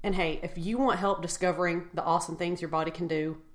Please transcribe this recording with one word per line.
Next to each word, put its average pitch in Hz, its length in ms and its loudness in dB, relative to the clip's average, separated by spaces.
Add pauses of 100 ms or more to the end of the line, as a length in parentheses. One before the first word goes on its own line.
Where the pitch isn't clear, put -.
And 202 140 2
hey, 160 260 2
if 175 160 -6
you 190 200 -2
want 254 220 4
help 190 220 2
discovering 175 720 0
the 156 120 -2
awesome 165 320 0
things 175 240 -2
your 165 80 -4
body 160 200 0
can 165 200 -4
do 156 320 -2 (140)